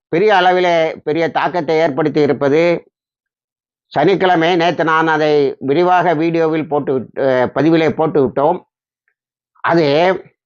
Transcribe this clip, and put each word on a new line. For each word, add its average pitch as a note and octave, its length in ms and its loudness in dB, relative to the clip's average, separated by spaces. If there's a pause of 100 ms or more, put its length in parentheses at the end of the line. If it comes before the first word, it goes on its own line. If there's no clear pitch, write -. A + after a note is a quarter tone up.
பெரிய G3+ 260 0
அளவிலே F3+ 720 2
பெரிய D#3 280 -2
தாக்கத்தை D#3+ 440 -2
ஏற்படுத்தி D#3 460 0
இருப்பது C#3+ 680 0 (960)
சனிக்கிழமை, F3 680 0
நேத்து E3+ 280 -2
நான் D#3+ 240 0
அதை D3+ 520 0
விரிவாக F3 540 0
வீடியோவில் D#3+ 540 -2
போட்டு C#3+ 320 -2
விட்-, - 200 -10
அ, B2+ 340 0
பதிவிலே D#3+ 360 2
போட்டு D3 380 0
விட்டோம். D3+ 340 -2 (960)
அது E3+ 640 0 (240)